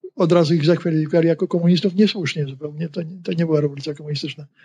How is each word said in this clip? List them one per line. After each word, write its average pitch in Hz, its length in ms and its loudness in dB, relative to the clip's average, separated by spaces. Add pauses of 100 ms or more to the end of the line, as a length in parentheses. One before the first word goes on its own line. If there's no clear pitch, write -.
(160)
od 180 160 2
razu 170 220 4
ich 151 120 2
zakwalifikowali 165 640 2
jako 165 200 0
komunistów 175 480 2
niesłusznie 180 500 0
zupełnie. 151 440 -10
To 180 120 -10
nie, 175 220 -12
to 185 100 -4
nie 165 120 0
była 156 160 2
rewolucja 143 320 -4
komunistyczna 147 540 -10 (180)